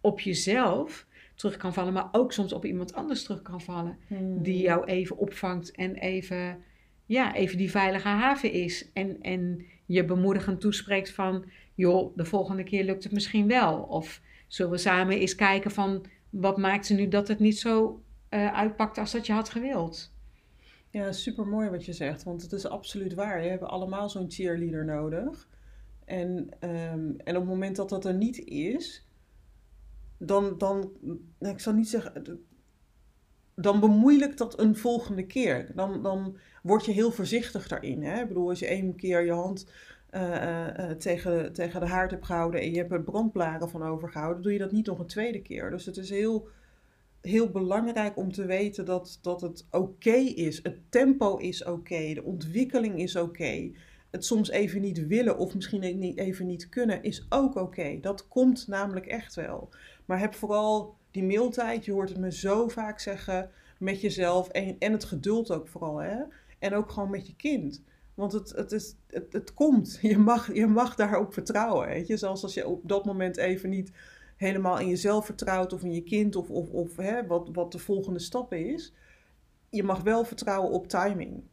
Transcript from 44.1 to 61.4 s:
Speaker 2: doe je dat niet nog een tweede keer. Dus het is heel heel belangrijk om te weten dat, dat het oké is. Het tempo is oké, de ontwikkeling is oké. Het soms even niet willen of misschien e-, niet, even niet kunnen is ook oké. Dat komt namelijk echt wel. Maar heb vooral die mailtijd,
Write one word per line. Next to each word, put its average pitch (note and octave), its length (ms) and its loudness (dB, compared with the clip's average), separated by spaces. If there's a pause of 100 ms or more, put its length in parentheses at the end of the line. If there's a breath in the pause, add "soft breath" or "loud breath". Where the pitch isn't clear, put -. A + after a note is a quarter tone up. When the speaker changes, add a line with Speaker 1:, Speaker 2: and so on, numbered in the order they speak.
Speaker 2:
doe G3+ 100 0
je G3+ 60 2
dat G3 140 -2
niet G#3+ 140 2
nog F#3+ 120 -4
een E3+ 80 -6
tweede G#3+ 360 -4
keer. - 280 -8
Dus F3+ 160 -8
het G3 100 -10
is F#3+ 140 -10
heel G#3+ 380 0 (800 soft breath)
heel A3 240 4
belangrijk G#3 640 0
om F#3+ 160 -2
te G3 140 -4
weten G3 380 0
dat, F3+ 380 -4
dat F3 180 -2
het F3 300 -8
oké F#3+ 460 4
is. E3+ 460 2
Het - 160 -6 (100)
tempo B3+ 480 6
is - 280 -4
oké, E3+ 500 -4
de D3 100 -8
ontwikkeling G3+ 760 0
is F3+ 160 -2
oké. E3+ 540 -2 (400 loud breath)
Het - 140 -8
soms G#3+ 260 2
even G3+ 300 0
niet E3+ 260 -2
willen G#3+ 320 2
of F#3 160 -2
misschien G3 280 -4
e-, F#3 100 -2
niet, F#3 260 -4
even F#3+ 280 -4
niet F3+ 220 -6
kunnen A3+ 340 0
is - 260 -6
ook C4+ 280 2
oké. E3+ 440 -6
Dat G3 280 -6
komt B3+ 400 4
namelijk G3 380 -2
echt - 280 -8
wel. - 340 -8 (360 loud breath)
Maar F#3 140 0
heb G#3 160 0
vooral G#3+ 640 0 (140)
die F#3+ 140 -4
mailtijd, A#3 600 2